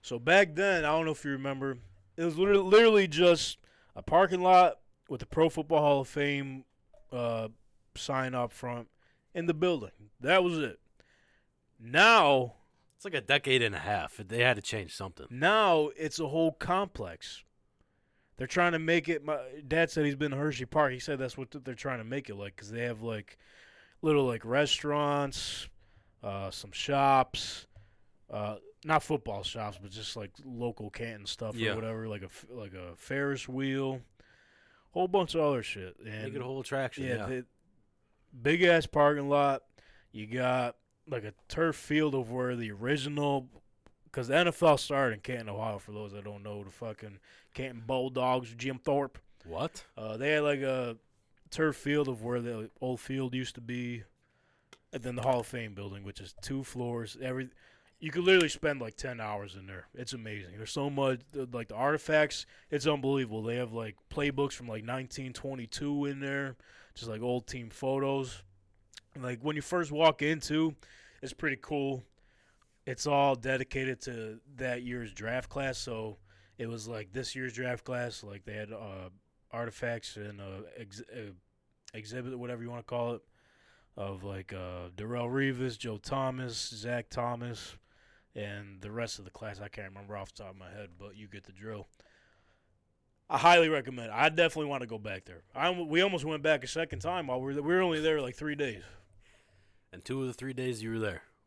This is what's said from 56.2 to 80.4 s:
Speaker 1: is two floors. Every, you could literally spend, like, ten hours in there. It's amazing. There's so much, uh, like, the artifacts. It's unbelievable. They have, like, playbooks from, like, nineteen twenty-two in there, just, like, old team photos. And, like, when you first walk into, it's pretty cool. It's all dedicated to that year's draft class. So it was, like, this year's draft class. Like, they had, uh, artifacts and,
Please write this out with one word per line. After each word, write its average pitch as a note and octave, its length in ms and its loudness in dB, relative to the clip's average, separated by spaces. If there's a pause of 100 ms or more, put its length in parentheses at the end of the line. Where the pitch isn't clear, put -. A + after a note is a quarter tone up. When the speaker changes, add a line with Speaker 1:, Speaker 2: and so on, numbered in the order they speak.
Speaker 1:
is F#2+ 200 -18
two C3+ 240 -6
floors. A#2+ 560 -6
Every, B2+ 300 -4 (480)
you D#3 120 -8
could F3 140 -2
literally F3+ 240 8
spend, C#3+ 320 0
like, A2 160 -8
ten B2 240 -8
hours G#2 360 -6
in F#2+ 100 -16
there. F#2 280 -14
It's B2 200 -10
amazing. G#2 420 -10
There's A2 160 -10
so C#3+ 180 -2
much, C3+ 300 2 (160)
uh, C3+ 160 -4
like, A#2 160 -6
the A2 60 -12
artifacts. D3+ 720 2 (240)
It's C3+ 160 0
unbelievable. C3+ 560 0
They A#2 140 -2
have, A#2+ 160 -4
like, A2+ 240 -8 (140)
playbooks C#3+ 420 0
from, A#2+ 160 -12
like, A2 160 -8
nineteen C3 480 -8
twenty-two C#3 760 -4
in C#3 140 -6
there, C#3 360 -4 (380)
just, A#2 140 -10
like, A2 140 -6
old B2 240 -2
team A#2+ 240 -10
photos. C3+ 720 -2 (720)
And, C#3 80 -12
like, B2 200 -6
when D3+ 140 -2
you C#3+ 60 -4
first E3+ 300 -2
walk D#3 300 6
into, D#3 520 2 (460)
it's C3 140 -10
pretty C#3 260 -2
cool. C#3 420 -4 (840)
It's C3 200 -6
all C#3 280 6
dedicated C3 680 -4
to A2+ 380 -10 (160)
that B2 280 -4
year's A#2+ 280 -8
draft A2+ 380 -6
class. C3+ 260 -4
So A2 420 -8 (380)
it A#2 100 -6
was, A2+ 220 -8
like, G#2 240 -10
this B2 220 -6
year's B2+ 180 -6
draft B2 320 -4
class. B2 400 -6
Like, G2+ 220 -14
they G#2+ 80 -12
had, G#2+ 180 -10
uh, F#2+ 380 -12 (400)
artifacts A#2 640 -6
and, G#2 240 -12